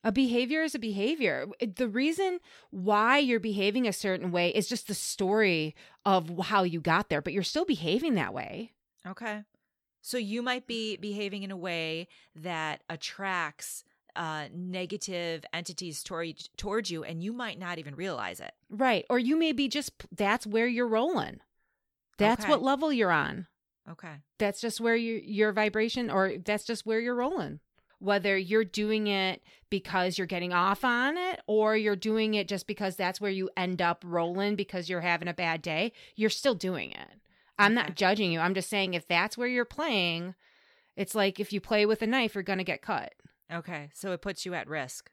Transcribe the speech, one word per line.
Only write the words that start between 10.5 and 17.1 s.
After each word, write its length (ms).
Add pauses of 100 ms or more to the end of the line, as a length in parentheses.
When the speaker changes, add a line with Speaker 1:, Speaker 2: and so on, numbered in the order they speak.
Speaker 2:
be 320
behaving 460
in 60
a 60
way 520 (280)
that 540
attracts, 960 (300)
uh, 400
negative 1000
entities 480
tor-, 240 (320)
towards 320
you, 140
and 180